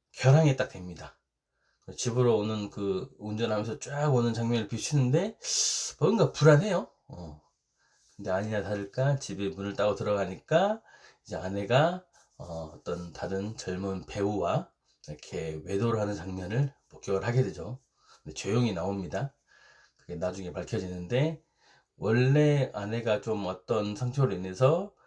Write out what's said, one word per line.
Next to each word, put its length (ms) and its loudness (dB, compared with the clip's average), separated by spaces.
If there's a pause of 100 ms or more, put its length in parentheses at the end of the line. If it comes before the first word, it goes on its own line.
(120)
결항에 440 6
딱 140 -2
됩니다. 480 -14 (800)
집으로 400 4
오는 320 -2
그 480 -2
운전하면서 600 -4
쫙 340 0
오는 200 2
장면을 340 0
비추는데 720 0 (600)
뭔가 320 4
불안해요. 580 4 (180)
어. 340 -14 (760)
근데 120 -8
아니나 320 0
다를까 560 0
집에 320 -4
문을 260 -6
따고 200 2
들어가니까 840 0 (440)
이제 120 -8
아내가, 680 0 (320)
어, 380 -10
어떤 380 -8
다른 440 -6
젊은 480 -6
배우와 640 -2 (380)
이렇게 580 -8
외도를 340 0
하는 160 -2
장면을 580 -2 (160)
목격을 380 -4
하게 160 2
되죠. 360 -6 (440)
근데 100 -14
조용히 400 0
나옵니다. 640 -4 (640)
그게 180 -12
나중에 360 -6
밝혀지는데 920 -2 (520)
원래 760 4
아내가 480 -2
좀 240 -2
어떤 500 -2
상처로 380 0
인해서 640 2 (120)